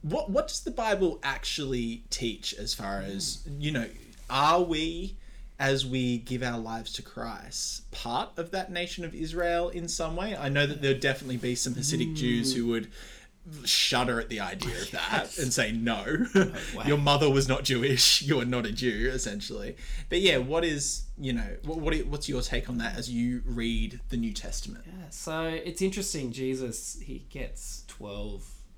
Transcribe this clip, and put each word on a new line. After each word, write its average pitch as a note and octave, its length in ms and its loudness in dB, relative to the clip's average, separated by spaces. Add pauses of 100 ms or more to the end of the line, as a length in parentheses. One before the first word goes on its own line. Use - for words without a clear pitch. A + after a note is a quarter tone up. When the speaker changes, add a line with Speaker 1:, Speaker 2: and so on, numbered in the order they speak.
Speaker 1:
what, G3 280 -2
what C4 160 4
does - 140 -6
the - 100 -6
Bible G3+ 540 2
actually B2+ 840 -2
teach - 440 -2
as G#2+ 180 -4
far G2 280 -2
as, G2 380 -4 (100)
Speaker 2:
Mm. C#3+ 140 -6
Speaker 1:
you D3+ 100 0
know, A#2 160 0 (420)
are D3+ 320 6
we, E3 540 -2 (420)
as C3+ 260 4
we B2+ 340 2
give B2 260 -4
our A#2+ 140 -2
lives A2+ 340 -6
to - 100 -8
Christ, - 880 -8
part B2+ 460 -2
of E3 160 -6
that F#3+ 180 -2
nation F3 340 -4
of D#3+ 80 -6
Israel E3+ 580 0
in E3+ 180 -6
some E3 260 -2
way? F#3+ 220 -4
I C#3+ 140 -2
know C#3+ 160 6
that D3 160 -2
there'd C3+ 180 4
definitely C3+ 360 0
be B2 200 0
some B2 180 0
Hasidic C3+ 400 0
Jews A#2+ 380 2
Speaker 2:
Mm. B2 40 0
Speaker 1:
who A#2 120 2
would A#2 200 0 (760)
shudder B2 560 4
at A2+ 80 -6
the A2 100 -4
idea G2+ 420 -4
of - 120 -6
that F2 180 -2
Speaker 2:
<laughs> D#3 120 2
Yes. - 160 -6
Speaker 1:
and B2+ 140 2
say, A2 200 2
"No, A2+ 320 2 (300)
Speaker 2:
No F#3+ 80 10 (340)
way. A2 80 -6
Speaker 1:
<laughs> - 20 2
your D3 120 6
mother C#3+ 320 6
was C3+ 180 6
not C3 160 2
Jewish. B2+ 580 6
You C#3+ 180 4
are A#2 40 2
not B2 220 2
a G#2 60 -2
Jew," A2+ 400 2
essentially. G#2+ 600 -4 (360)
But F3 100 2
yeah, F3 160 6
what C#3+ 280 2
is, D3 400 0 (140)
you C3+ 140 -2
know, G#2 320 -2
what, D#3+ 140 -4
what, D#3+ 180 2 (100)
what's C#3+ 220 -4
your B2+ 140 0
take B2 260 -2
on B2 100 -2
that A#2 180 -2
as A#2+ 140 -6
you A#2+ 340 0
read A#2 540 0 (120)
the C3 60 -2
New A2+ 160 0
Testament? - 540 -8
Speaker 2:
Yeah, F3+ 240 -14
so D#3+ 340 -6
it's E3 380 -2
interesting. F#3+ 480 0
Jesus, C3 720 -4
he C3 280 -10
gets - 580 -8
twelve G#2 560 -8 (340)